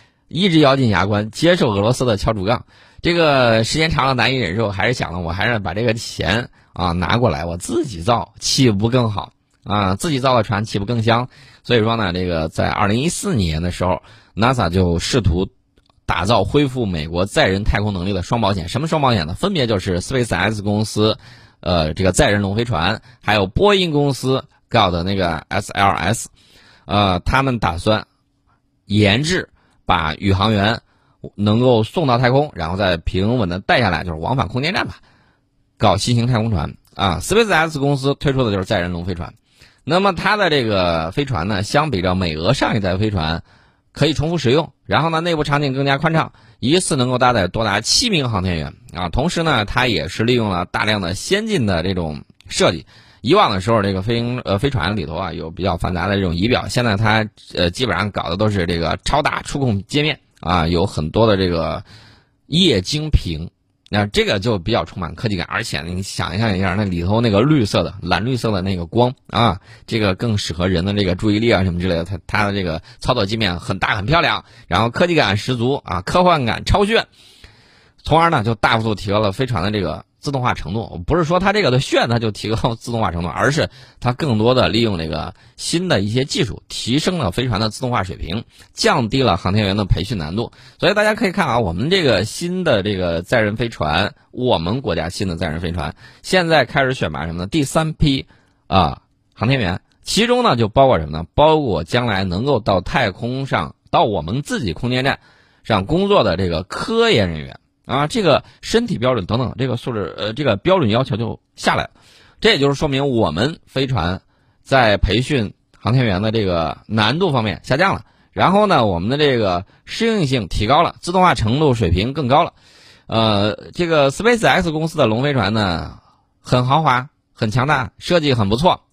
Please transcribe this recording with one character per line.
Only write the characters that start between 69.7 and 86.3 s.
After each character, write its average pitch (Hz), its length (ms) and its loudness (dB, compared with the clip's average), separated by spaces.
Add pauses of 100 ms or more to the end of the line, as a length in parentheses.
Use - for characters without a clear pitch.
这 117 120 -2
个 98 160 2
更 113 220 -2
适 - 140 -4
合 87 160 -2
人 90 160 2
的 101 80 -2
这 101 140 0
个 90 100 0
注 104 160 0
意 104 80 2
力 117 100 2
啊 92 140 4
什 90 100 0
么 87 60 -2
之 92 80 -2
类 87 80 0
的， 82 80 -2
它， 87 240 -8
它 104 200 0
的 98 40 -2
这 101 100 -4
个 80 200 -4 (180)
操 - 140 -2
作 113 120 0
界 110 120 -4
面 92 200 0
很 95 220 -6
大 135 160 0
很 101 100 -6
漂 160 140 2
亮， 113 240 0 (240)
然 90 140 2
后 120 80 2
科 175 180 2
技 170 80 2
感 104 220 2
十 127 180 -4
足 123 200 0
啊， 90 260 -6
科 180 240 2
幻 160 180 4
感 110 220 -2
超 202 180 4
炫， 208 240 0 (960)
从 160 180 4
而 170 80 6
呢， 135 140 0
就 113 100 0
大 120 260 2
幅 110 40 -6
度 110 120 0
提 104 160 -8
高 104 80 2
了 104 120 2
飞 131 140 -2
船 107 180 -2
的 104 80 -2
这 104 80 -2
个 80 240 -6 (160)
自 147 120 -6
动 135 100 -2
化 117 120 0
程 82 200 -8
度。 90 320 -8
不 156 120 2
是 175 80 2
说 175 140 2
它 196 140 2
这 214 80 2
个 135 100 2
的 127 80 4
炫， 220 300 0
它 117 100 2
就 110 120 -2
提 104 180 -8
高 113 260 -2
自 - 160 -12
动 113 100 -2
化 92 100 0
程 85 120 -4
度， 85 60 -4
而 113 220 0
是 151 180 0 (300)
它 123 140 0
更 123 240 0
多 117 160 4
的 107 160 4
利 110 120 0
用 104 160 0
这 80 100 -4
个 78 260 -6 (240)
新 180 320 -4
的 113 120 2
一 104 80 -2
些 127 160 0
技 165 180 -2